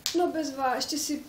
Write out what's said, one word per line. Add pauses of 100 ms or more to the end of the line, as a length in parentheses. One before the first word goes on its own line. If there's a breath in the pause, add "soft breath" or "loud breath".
(180)
No
bezva,
ještě
si...